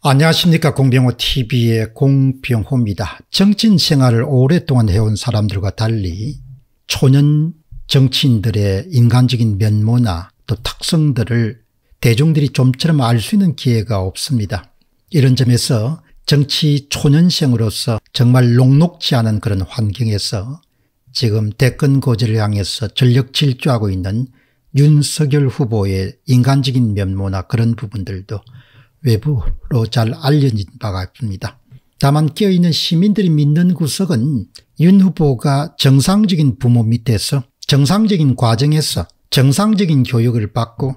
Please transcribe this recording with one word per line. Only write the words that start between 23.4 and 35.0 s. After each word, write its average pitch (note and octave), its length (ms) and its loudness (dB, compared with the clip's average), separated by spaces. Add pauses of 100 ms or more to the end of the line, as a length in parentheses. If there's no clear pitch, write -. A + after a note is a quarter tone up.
있는 F#2+ 340 -4 (500)
윤석열 D3 720 2
후보의 G2 680 -4 (100)
인간적인 B2+ 680 0
면모나 F#2+ 480 -4
그런 A#2 320 -2
부분들도 G2 640 -12 (640)
외부로 A2+ 840 -2
잘 A2+ 240 -2
알려진 C3+ 520 -2 (140)
바가 F#2+ 220 -8
없습니다. - 580 -10 (400)
다만 D3+ 340 2
깨어있는 F3+ 380 0
시민들이 F#3 580 0
믿는 D3+ 440 2
구석은 D3 720 -2 (340)
윤 F#3+ 220 6